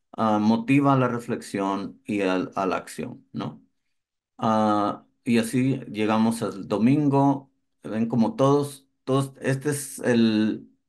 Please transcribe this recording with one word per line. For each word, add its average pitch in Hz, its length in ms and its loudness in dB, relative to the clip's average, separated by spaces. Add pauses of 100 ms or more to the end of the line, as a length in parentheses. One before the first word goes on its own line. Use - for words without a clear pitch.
(140)
ah, 107 260 0
motiva 123 540 2
a 135 40 4
la 127 100 2
reflexión 98 960 -6
y 104 160 -2
al, 92 340 -2
a 98 100 -2
la 87 120 -2
acción, - 560 -12
¿no? - 300 -10 (720)
Ah, 107 680 0 (200)
y 117 140 2
así 127 400 -2 (120)
llegamos 110 520 0
al 95 240 -8
domingo. 139 840 2 (320)
Ven 110 240 -4
como 113 280 0
todos, 139 520 2 (180)
todos, 135 360 0
este 135 300 -2
es - 280 -8
el, 113 680 2 (200)